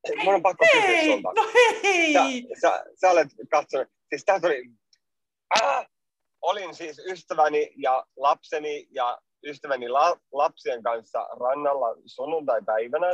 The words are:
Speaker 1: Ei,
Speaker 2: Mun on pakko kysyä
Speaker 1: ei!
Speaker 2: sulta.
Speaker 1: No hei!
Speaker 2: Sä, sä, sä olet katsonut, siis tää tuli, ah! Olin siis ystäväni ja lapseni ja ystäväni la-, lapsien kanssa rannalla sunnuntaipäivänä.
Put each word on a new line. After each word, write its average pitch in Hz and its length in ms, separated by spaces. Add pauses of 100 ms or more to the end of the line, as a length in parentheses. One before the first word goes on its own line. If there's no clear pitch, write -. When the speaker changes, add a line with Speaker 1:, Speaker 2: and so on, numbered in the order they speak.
Speaker 1:
Ei, 440 200
Speaker 2:
Mun - 120
on - 60
pakko - 320
kysyä 427 160
Speaker 1:
ei! 339 160
Speaker 2:
sulta. 277 300
Speaker 1:
No 440 140 (340)
hei! 339 300
Speaker 2:
Sä, 254 560
sä, - 160 (160)
sä 185 100
olet 160 160 (240)
katsonut, 143 360 (220)
siis 143 160
tää 196 140
tuli, 156 240 (880)
ah! 247 360 (560)
Olin 180 340
siis 160 240
ystäväni 156 760
ja 131 280 (120)
lapseni 147 760
ja 123 300 (220)
ystäväni 139 460
la-, 156 300 (120)
lapsien 139 520
kanssa 117 440 (120)
rannalla 139 480 (180)
sunnuntaipäivänä. 131 1080